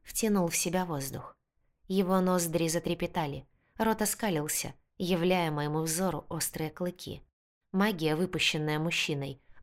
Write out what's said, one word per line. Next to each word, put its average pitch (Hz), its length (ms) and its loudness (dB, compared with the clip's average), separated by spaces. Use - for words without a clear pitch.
втянул 202 440 2
в 165 80 -2
себя 180 300 0
воздух. 135 500 -6
Его 185 340 4
ноздри 180 460 2
затрепетали, 165 800 -2
рот 220 260 2
оскалился, 170 720 -2
являя 175 520 2
моему 151 320 0
взору 160 480 -2
острые 160 400 -4
клыки. - 540 -8
Магия, 175 440 2
выпущенная 156 600 0
мужчиной, 147 640 -2